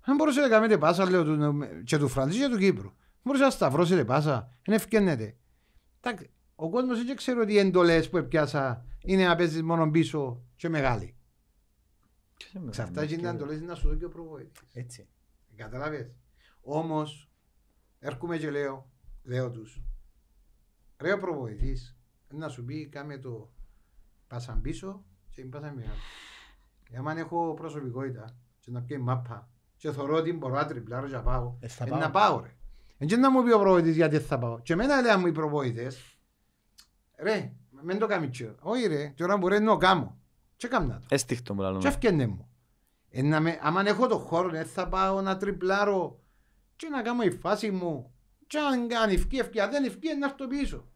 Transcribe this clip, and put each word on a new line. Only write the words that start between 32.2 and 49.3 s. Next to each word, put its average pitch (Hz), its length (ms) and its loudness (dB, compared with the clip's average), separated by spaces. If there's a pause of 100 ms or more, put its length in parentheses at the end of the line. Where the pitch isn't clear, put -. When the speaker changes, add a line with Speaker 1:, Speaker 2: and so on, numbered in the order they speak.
Speaker 1:
ρε. - 160 -18 (420)
Εν 139 100 -4
και 208 80 4
να 262 140 6
μου 262 120 6
πει 240 100 6
ο 220 60 8
προπονητής 175 380 6
γιατί 156 200 4
δεν 143 100 0
θα 139 120 -2
πάω. 117 220 -4
Και 170 120 -2
εμένα, 262 280 2
λέει, 240 100 4
αν 196 100 6
μου 180 60 2
οι 170 60 2
προπονητές, 135 840 -4 (1000)
"Ρε, 170 360 -2 (300)
μεν 180 160 -4
το 220 80 0
κάνει 180 220 -2
τσιο." 123 320 -10
"Όχι, 226 260 -2
ρε, 151 220 -2
και 143 160 -10
ώρα 196 140 2
που, 180 100 2
ρε, 202 100 4
να 214 140 4
το 190 40 6
κάμω." 175 420 4 (380)
Και 247 120 -8
κάμνα 147 320 -2
το. - 100 -20
Speaker 2:
Έστιχτο 120 440 -2
που 98 60 -4
λαλούμε. 95 220 -2
Speaker 1:
Και 165 60 2
έφτιανε 185 380 2
μου. 98 220 -6 (640)
Ε, 127 120 -4
να 151 180 2
με, 165 220 0
άμα 170 260 0
έχω 208 180 2
το 220 120 2
χώρο, 165 380 -2
ε, 160 80 -6
θα 175 240 -6
πάω 190 320 0
να 190 160 -2
τριπλάρω 190 840 0 (560)
και 330 120 -10
να 277 140 -4
κάνω 240 200 -2
η 190 80 4
φάση 208 400 -2
μου. 175 440 -4 (320)
Και - 120 -4
αν, 254 300 0 (140)
αν 214 80 4
ευκεί, 185 260 2